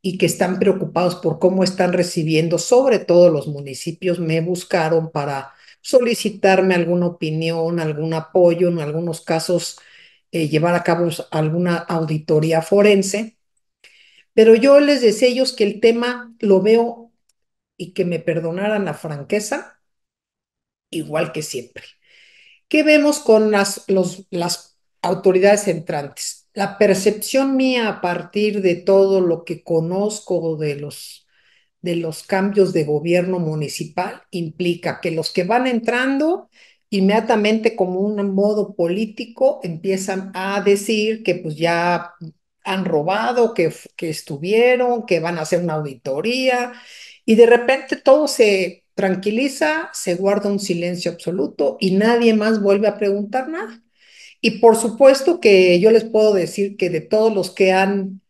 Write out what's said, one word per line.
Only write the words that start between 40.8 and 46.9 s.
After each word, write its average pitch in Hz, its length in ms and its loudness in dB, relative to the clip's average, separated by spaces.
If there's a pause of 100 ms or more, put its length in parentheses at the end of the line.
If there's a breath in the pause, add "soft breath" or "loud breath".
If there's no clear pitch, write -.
que, 180 140 -2
pues, 160 180 -10
ya 170 600 -2 (500)
han 190 200 -4
robado, 220 680 0
que, 160 180 0 (220)
que 165 160 -8
estuvieron, 226 960 0
que 165 140 0
van 170 180 -6
a 156 40 -6
hacer 170 200 -2
una 165 120 -4
auditoría, 226 960 -4 (520 loud breath)